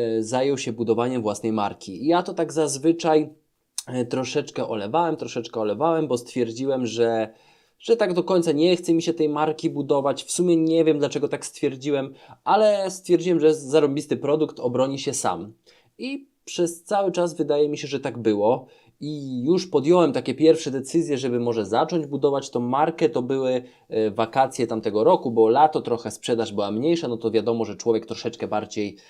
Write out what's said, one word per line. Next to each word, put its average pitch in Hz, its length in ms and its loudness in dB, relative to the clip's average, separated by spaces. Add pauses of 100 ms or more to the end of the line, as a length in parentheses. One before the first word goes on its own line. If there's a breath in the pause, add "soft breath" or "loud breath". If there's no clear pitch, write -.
(240)
zajął 131 340 0
się 127 160 -6
budowaniem 117 480 0
własnej 107 300 -2
marki. 101 520 -4
I 147 40 -4
ja 175 160 2
to 185 100 -10
tak 165 200 -4
zazwyczaj, 156 760 2 (580)
e, 127 180 -2
troszeczkę 131 640 -4
olewałem, 139 500 -2
troszeczkę 120 420 -8
olewałem, 147 480 0
bo 123 100 0
stwierdziłem, 123 680 -2
że, 113 480 0 (460 soft breath)
że 226 180 2
tak 196 160 2
do 175 100 0
końca 175 280 2
nie 165 240 4
chce 170 180 0
mi 165 80 2
się 165 120 0
tej 156 160 0
marki 151 400 -2
budować. 139 540 0
W - 80 -10
sumie 175 260 2
nie 160 260 4
wiem, 151 160 4
dlaczego 143 280 -2
tak 143 180 -6
stwierdziłem, 135 680 -4 (300 loud breath)
ale 196 480 2
stwierdziłem, 170 480 2
że 151 80 6
jest 143 220 2
zarąbisty 143 480 2
produkt, 151 420 -2
obroni 131 400 0
się 135 140 -4
sam. 98 400 -4 (440 soft breath)
I 277 300 -10 (180)
przez 170 380 -4
cały 196 280 0
czas 175 220 -2
wydaje 147 360 2
mi 147 80 -6
się, 147 100 -10
że 135 120 -4
tak 127 180 -6
było. 110 480 2 (360 loud breath)
I 139 420 -6
już 180 240 0
podjąłem 151 460 4
takie 127 220 -4
pierwsze 160 360 4
decyzje, 143 460 -2
żeby 120 220 -2
może 113 260 -2
zacząć 151 400 0
budować 139 440 -2
tą 123 100 -4
markę. 151 500 0
To 127 120 -2
były, 127 420 -2 (260 loud breath)
e, 107 220 0
wakacje 113 560 0
tamtego 110 360 0
roku, 165 280 4
bo 110 180 6
lato, 147 320 4
trochę 113 300 -4
sprzedaż 113 420 -4
była 101 180 -2
mniejsza, 151 360 -2
no 120 100 -4
to 113 140 -2
wiadomo, 113 340 0
że 101 100 -8
człowiek 110 300 0
troszeczkę 110 420 -8
bardziej, 107 500 -6 (120)